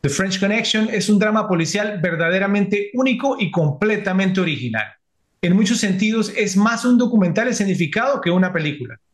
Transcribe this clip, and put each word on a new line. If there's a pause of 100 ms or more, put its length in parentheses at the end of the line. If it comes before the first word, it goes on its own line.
The
French
Connection
es
un
drama
policial
verdaderamente
único
y
completamente
original. (540)
En
muchos
sentidos,
es
más
un
documental
escenificado
que
una
película. (140)